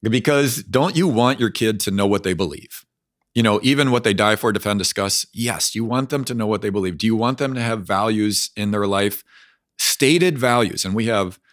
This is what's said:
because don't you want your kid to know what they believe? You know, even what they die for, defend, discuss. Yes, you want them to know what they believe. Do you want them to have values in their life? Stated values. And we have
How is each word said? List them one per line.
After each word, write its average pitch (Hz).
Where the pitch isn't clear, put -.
because 127
don't 151
you 180
want 123
your 117
kid 107
to 101
know 98
what 101
they 95
believe? 80
You 117
know, 104
even 139
what 120
they 110
die 107
for, 110
defend, 104
discuss. 98
Yes, 117
you 113
want 127
them 143
to 127
know 113
what 107
they 104
believe. 92
Do 107
you 113
want 120
them 135
to 123
have 113
values 104
in 104
their 104
life? 101
Stated 165
values. 120
And 95
we 110
have 101